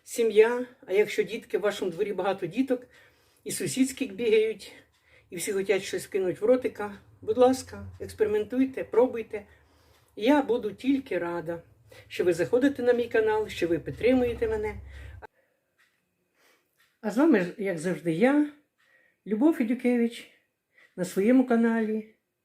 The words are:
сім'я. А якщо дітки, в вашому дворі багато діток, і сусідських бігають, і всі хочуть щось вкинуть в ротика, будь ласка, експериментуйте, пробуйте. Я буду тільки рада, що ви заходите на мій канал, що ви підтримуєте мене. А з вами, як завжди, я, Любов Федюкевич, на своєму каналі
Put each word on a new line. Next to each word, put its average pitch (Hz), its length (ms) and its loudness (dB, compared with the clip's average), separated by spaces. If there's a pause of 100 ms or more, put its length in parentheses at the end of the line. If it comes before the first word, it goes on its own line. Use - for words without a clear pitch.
сім'я. 233 600 2 (200)
А 185 60 -8
якщо 208 300 2
дітки, 196 360 -6
в - 20 -6
вашому 202 300 -2
дворі 196 220 -4
багато 185 340 -4
діток, 254 360 -2 (600)
і - 80 -10
сусідських 208 640 -4
бігають, 220 580 0 (580)
і 185 60 -14
всі 208 160 -4
хочуть 196 300 0
щось 185 240 -6
вкинуть 185 340 -2
в 202 40 -4
ротика, 214 500 0 (260)
будь 220 180 -2
ласка, 254 480 2 (140)
експериментуйте, 214 840 -2
пробуйте. 226 640 0 (680)
Я 220 260 4
буду 214 300 -2
тільки 254 460 -2
рада, 170 440 -6 (460)
що - 160 -4
ви 175 80 4
заходите 240 500 0
на 240 100 4
мій 233 160 -2
канал, 220 400 0
що 175 200 -4
ви 165 100 0
підтримуєте 240 680 0
мене. 214 320 -4 (2250)
А 214 100 -6
з 190 60 -6
вами, 247 300 4 (120)
як 190 200 -4
завжди, 160 340 -2
я, 277 400 4 (760)
Любов 226 280 2
Федюкевич, 240 760 -2 (680)
на 180 80 -6
своєму 247 420 2
каналі 226 680 -2 (300)